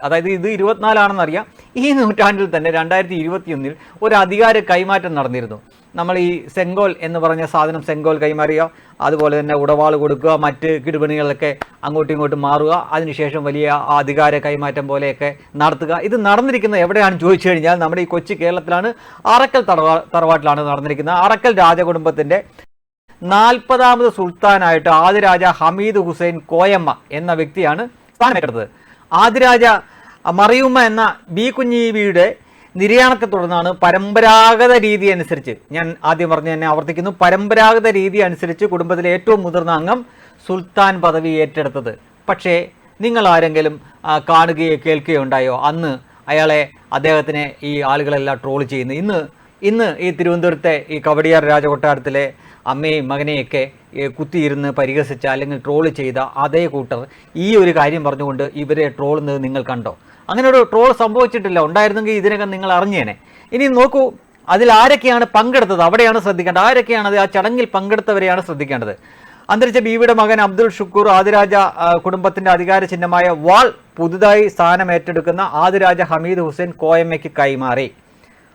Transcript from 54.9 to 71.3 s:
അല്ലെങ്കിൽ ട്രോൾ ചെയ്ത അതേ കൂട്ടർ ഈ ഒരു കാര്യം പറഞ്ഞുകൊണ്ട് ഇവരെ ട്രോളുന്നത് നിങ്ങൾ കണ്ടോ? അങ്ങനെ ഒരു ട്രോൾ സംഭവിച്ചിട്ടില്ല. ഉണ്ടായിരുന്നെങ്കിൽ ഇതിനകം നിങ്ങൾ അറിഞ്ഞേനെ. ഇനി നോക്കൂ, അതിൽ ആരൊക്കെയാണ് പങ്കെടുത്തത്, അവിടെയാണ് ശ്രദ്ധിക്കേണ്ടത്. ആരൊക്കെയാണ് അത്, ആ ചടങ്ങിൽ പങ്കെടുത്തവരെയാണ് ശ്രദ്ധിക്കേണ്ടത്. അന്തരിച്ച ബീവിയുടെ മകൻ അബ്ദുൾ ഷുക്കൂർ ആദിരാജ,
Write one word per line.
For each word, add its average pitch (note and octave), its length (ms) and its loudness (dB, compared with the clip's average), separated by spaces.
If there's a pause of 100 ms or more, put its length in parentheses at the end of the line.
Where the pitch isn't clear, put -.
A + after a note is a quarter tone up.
അല്ലെങ്കിൽ C#3 320 -4
ട്രോൾ D3 300 -2
ചെയ്ത C3 300 -6
അതേ C#3+ 480 -2
കൂട്ടർ C3+ 400 -8 (300)
ഈ G3 200 0
ഒരു F3 200 4
കാര്യം D3+ 280 0
പറഞ്ഞുകൊണ്ട് C#3 500 -4
ഇവരെ D3 340 -2
ട്രോളുന്നത് C#3+ 560 -4
നിങ്ങൾ C3 180 -6
കണ്ടോ? A#2 360 -10 (320)
അങ്ങനെ B3+ 180 0
ഒരു C4 240 6
ട്രോൾ A#3+ 200 4
സംഭവിച്ചിട്ടില്ല. A3+ 680 0
ഉണ്ടായിരുന്നെങ്കിൽ G#3 520 0
ഇതിനകം G#3 380 0
നിങ്ങൾ F#3+ 220 -4
അറിഞ്ഞേനെ. F3+ 420 -2 (380)
ഇനി C4 140 0
നോക്കൂ, C4 460 2 (360)
അതിൽ G#3 240 4
ആരൊക്കെയാണ് A#3+ 640 4
പങ്കെടുത്തത്, A3 480 2
അവിടെയാണ് A3 380 4
ശ്രദ്ധിക്കേണ്ടത്. F3+ 420 0
ആരൊക്കെയാണ് A3+ 460 2
അത്, G3+ 80 0
ആ G3 80 4
ചടങ്ങിൽ A3 400 0
പങ്കെടുത്തവരെയാണ് G3 800 -2
ശ്രദ്ധിക്കേണ്ടത്. C3+ 520 -6 (560)
അന്തരിച്ച A#3 280 2
ബീവിയുടെ A3+ 360 2
മകൻ G#3+ 260 2
അബ്ദുൾ G3+ 280 2
ഷുക്കൂർ G3+ 400 0
ആദിരാജ, G3+ 460 4